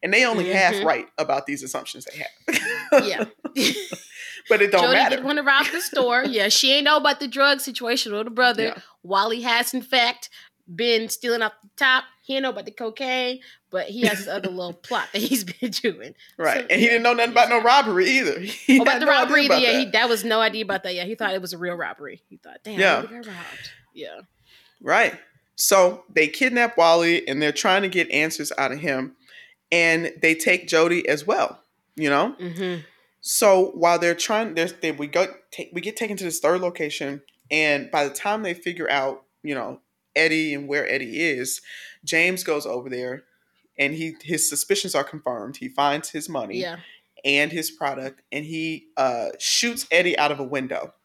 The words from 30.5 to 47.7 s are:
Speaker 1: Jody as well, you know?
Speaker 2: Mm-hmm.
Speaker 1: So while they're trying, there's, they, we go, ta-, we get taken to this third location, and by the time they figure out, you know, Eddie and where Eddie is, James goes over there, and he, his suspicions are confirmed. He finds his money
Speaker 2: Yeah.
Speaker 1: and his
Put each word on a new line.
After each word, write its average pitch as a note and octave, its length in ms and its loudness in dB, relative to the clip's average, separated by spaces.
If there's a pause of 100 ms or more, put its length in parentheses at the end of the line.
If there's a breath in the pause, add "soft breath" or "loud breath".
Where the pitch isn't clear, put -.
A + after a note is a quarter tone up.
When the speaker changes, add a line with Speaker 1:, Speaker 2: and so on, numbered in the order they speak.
Speaker 1:
Jody E3+ 420 2
as D3 180 -2
well, - 340 -2 (340)
you D#3 140 -2
know? E3 320 2
Speaker 2:
Mm-hmm. F3+ 400 -6 (420 loud breath)
Speaker 1:
So F#3+ 520 4
while E3+ 240 4
they're E3+ 160 2
trying, G#3+ 400 -2
there's, E3+ 180 -2
they, D#3+ 200 -4
we D3 140 -6
go, E3+ 200 0 (280)
ta-, - 100 -10 (100)
we F3 80 -8
get G#3 140 -8
taken G#3 200 -6
to F#3 80 -10
this E3 160 -4
third F3+ 220 2
location, D3 580 -6 (300)
and D3 400 2
by D3 140 2
the C#3 100 -6
time G#3+ 280 -4
they F3+ 120 -4
figure F3 360 -6
out, C3+ 340 -2 (180)
you D3 120 -6
know, A#2+ 260 -8 (360)
Eddie D#3 380 2
and C#3+ 120 -8
where C#3+ 220 -2
Eddie C3 320 -4
is, C3+ 400 -2 (420 loud breath)
James F3+ 400 0
goes D3+ 220 -2
over B2 240 -6
there, B2+ 360 -8 (540)
and C#3 140 0
he, D#3+ 300 -6
his D3+ 260 -2
suspicions F#3+ 460 -2
are C#3 100 0
confirmed. B2 540 -10
He B2+ 100 -12
finds C#3+ 400 0
his D#3 220 -10
money A#2+ 320 -6
Speaker 2:
Yeah. F3 140 -8 (460 loud breath)
Speaker 1:
and C#3+ 300 2
his D#3+ 180 -6